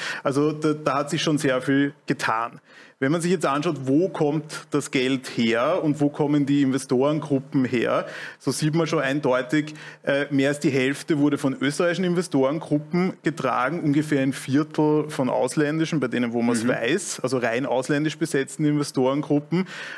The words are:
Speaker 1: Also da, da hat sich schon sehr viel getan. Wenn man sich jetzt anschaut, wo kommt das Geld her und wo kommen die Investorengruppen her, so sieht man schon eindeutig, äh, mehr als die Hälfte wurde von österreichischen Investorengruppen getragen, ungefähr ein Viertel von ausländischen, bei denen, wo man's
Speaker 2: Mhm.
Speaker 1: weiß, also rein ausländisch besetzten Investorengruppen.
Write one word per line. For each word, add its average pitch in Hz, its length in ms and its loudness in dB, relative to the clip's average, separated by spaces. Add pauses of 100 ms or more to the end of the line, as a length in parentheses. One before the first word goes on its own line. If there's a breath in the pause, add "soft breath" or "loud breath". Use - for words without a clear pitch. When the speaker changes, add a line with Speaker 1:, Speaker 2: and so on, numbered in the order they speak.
(220 loud breath)
Speaker 1:
Also 143 300 2
da, 151 220 0
da 151 220 -2
hat 143 160 -2
sich 160 120 -2
schon 151 140 2
sehr 135 240 0
viel 139 320 2 (140)
getan. 117 520 -4 (380 loud breath)
Wenn 135 140 0
man 170 80 2
sich 175 100 -2
jetzt 175 160 0
anschaut, 147 380 0
wo 147 240 2
kommt 156 640 -2
das 139 180 0
Geld 131 460 0
her 123 480 2
und 151 160 0
wo 143 100 4
kommen 147 360 2
die 143 160 2
Investorengruppen 135 1040 0
her, 120 400 0 (340 loud breath)
so 139 120 -4
sieht 151 220 0
man 165 140 2
schon 160 140 0
eindeutig, 139 720 0 (300 loud breath)
äh, 143 260 0
mehr 135 180 2
als 143 140 -2
die 165 80 2
Hälfte 139 500 0
wurde 143 180 4
von 131 220 -2
österreichischen 175 460 0
Investorengruppen 165 1160 0
getragen, 139 600 -2
ungefähr 147 400 2
ein 135 100 2
Viertel 151 800 0
von 131 200 -2
ausländischen, 147 720 0
bei 127 80 -2
denen, 120 240 0
wo 117 100 0
man's 117 220 2
Speaker 2:
Mhm. 123 60 0
Speaker 1:
weiß, 120 500 -2
also 131 180 -2
rein 120 280 0
ausländisch 143 520 0
besetzten 151 460 -2
Investorengruppen. 147 1040 0 (300 loud breath)